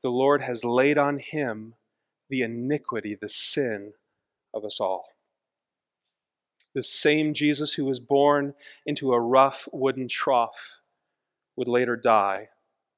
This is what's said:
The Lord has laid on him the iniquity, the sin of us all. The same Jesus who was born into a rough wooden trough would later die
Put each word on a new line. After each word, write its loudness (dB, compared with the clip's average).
The -2
Lord 2
has -6
laid 2
on 0
him -8
the -4
iniquity, -4
the -10
sin -4
of -8
us -4
all. -4
The -4
same 2
Jesus 0
who -4
was -2
born 2
into -2
a 2
rough 4
wooden -2
trough -2
would -4
later 0
die 2